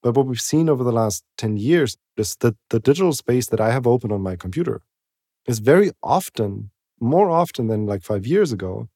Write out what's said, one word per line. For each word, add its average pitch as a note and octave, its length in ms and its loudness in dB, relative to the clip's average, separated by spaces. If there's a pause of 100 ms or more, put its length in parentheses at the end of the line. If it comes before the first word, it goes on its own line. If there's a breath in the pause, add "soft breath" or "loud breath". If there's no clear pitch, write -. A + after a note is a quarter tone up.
But A#2+ 140 2
what C#3 100 2
we've B2 140 -6
seen D#3+ 280 0
over B2+ 160 0
the A#2+ 80 0
last A2+ 320 -2 (120)
ten G#2+ 200 -4
years C3+ 400 0 (200)
is - 200 -4
that A#2 200 0 (140)
the A#2 80 0
digital D#3+ 340 2
space B2 360 -2
that A2+ 120 -2
I A2+ 120 2
have B2+ 140 -2
open A#2+ 260 0
on G2+ 100 -2
my F#2 140 -4
computer F#2 440 -6 (680)
is A2+ 120 -2
very D#3 320 6 (120)
often, G#2 680 -2 (300)
more E3+ 300 2
often E3 360 0
than, G#2+ 200 -2
like, G2+ 160 -4
five G2+ 240 -4
years F3 260 0
ago G2 440 -8